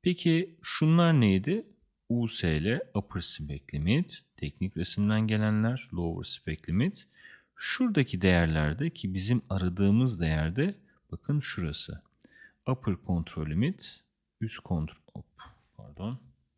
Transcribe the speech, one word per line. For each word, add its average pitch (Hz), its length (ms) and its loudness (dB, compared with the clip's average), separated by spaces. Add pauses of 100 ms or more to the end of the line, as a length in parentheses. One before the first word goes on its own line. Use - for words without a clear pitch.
Peki 175 600 0
şunlar 160 600 4
neydi? 107 440 4 (440)
U 117 180 0
S 78 360 0
L, 113 180 0 (120)
upper 95 280 -4
spec 73 420 -8 (100)
limit, 95 500 0 (140)
teknik 92 400 -6
resimden 104 500 0
gelenler, 107 680 0
lower 85 380 -4
spec - 380 -8
limit. 120 380 0 (480)
Şuradaki 160 680 0
değerlerde 85 680 2
ki 95 240 -8
bizim 104 360 0
aradığımız 98 680 2
değerde 85 560 0 (360)
bakın - 280 -4
şurası. - 640 -6 (640)
Upper 120 280 -2 (100)
control 82 440 -4
limit, 120 540 -4 (380)
üst 110 180 -8
kontrol, - 440 -6 (100)
hop, - 120 -16 (520)
pardon. 98 440 -12 (360)